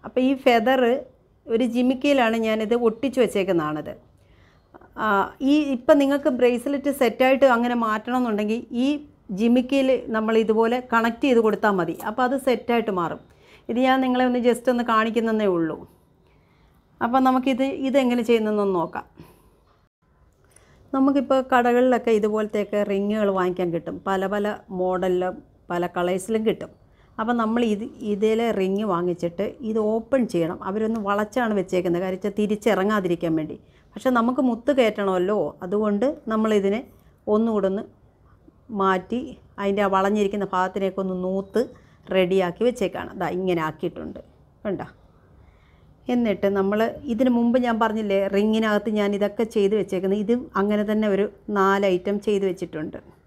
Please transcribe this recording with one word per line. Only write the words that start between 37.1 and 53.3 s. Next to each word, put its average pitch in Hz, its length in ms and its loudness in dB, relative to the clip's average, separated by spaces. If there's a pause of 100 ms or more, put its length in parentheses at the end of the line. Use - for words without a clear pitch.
ഒന്നുകൂടെ 214 360 0
ഒന്ന് 208 140 -6 (960)
മാറ്റി 185 400 0 (380)
അതിൻ്റെ 202 280 0
ആ 190 80 0
വളഞ്ഞിരിക്കുന്ന 202 500 0 (100)
ഭാഗത്തിനെയൊക്കെ 190 500 -2
ഒന്ന് 185 120 -4 (100)
നൂത്ത് 196 360 -2 (520)
റെഡിയാക്കി 185 520 0
വെച്ചേക്കാണ്. 202 520 -4
ദാ 180 80 -4 (100)
ഇങ്ങനെ 180 320 0
ആക്കിയിട്ടുണ്ട്, 160 500 -10 (460)
കണ്ടോ? 180 220 -6 (1300)
എന്നിട്ട് 226 420 0
നമ്മൾ 196 240 0 (320)
ഇതിന് 247 240 2
മുമ്പ് 240 300 2
ഞാൻ 233 160 0
പറഞ്ഞില്ലേ 214 360 0 (160)
റിങ്ങിനകത്ത് 214 640 2
ഞാൻ 202 200 2
ഇതൊക്കെ 202 260 -2 (120)
ചെയ്ത് 202 240 2
വെച്ചേക്കുന്നത്, 196 440 -2
ഇതും 233 180 0 (200)
അങ്ങനെ 208 280 0
തന്നെ 214 260 2
ഒരു 196 100 2 (320)
നാല് 196 360 2
ഐറ്റം 190 220 -2 (100)
ചെയ്ത് 202 240 0
വെച്ചിട്ടുണ്ട്. 170 480 -8 (300)